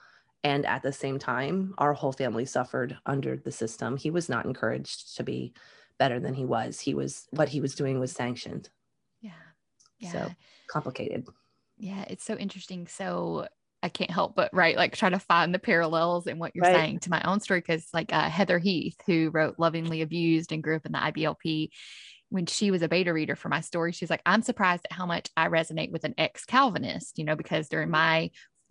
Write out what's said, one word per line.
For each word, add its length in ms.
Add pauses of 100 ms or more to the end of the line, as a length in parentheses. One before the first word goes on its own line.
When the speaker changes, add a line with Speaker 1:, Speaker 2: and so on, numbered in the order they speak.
(440)
Speaker 1:
And 220
at 180
the 100
same 260
time, 580
our 160
whole 200
family 320
suffered 600
under 320
the 140
system. 460
He 140
was 180
not 160
encouraged 720
to 60
be 300 (460)
better 200
than 160
he 100
was. 360
He 140
was, 360
what 180
he 120
was 140
doing 240
was 140
sanctioned. 560 (500)
Speaker 2:
Yeah. 340 (460)
Yeah. 240
Speaker 1:
So 120 (320)
complicated. 600 (500)
Speaker 2:
Yeah. 300
It's 160
so 120
interesting. 520
So 600 (360)
I 60
can't 220
help 240
but, 180
right, 240
like, 180
try 140
to 100
find 340
the 60
parallels 680
in 100
what 180
you're 80
Speaker 1:
Right. 220
Speaker 2:
saying 140
to 100
my 140
own 160
story. 240
'Cause, 300
like, 200
uh, 160
Heather 300
Heath, 380 (100)
who 240
wrote 260
Lovingly 440
Abused 500
and 100
grew 140
up 100
in 60
the 120
I 80
B 140
L 100
P, 360 (580)
when 160
she 260
was 120
a 60
beta 240
reader 220
for 140
my 120
story, 300
she's 200
like, 140
"I'm 180
surprised 480
at 60
how 100
much 300
I 120
resonate 420
with 140
an 120
ex-Calvinist," 1040
you 60
know, 100
because 340
during 200
my, 420 (400)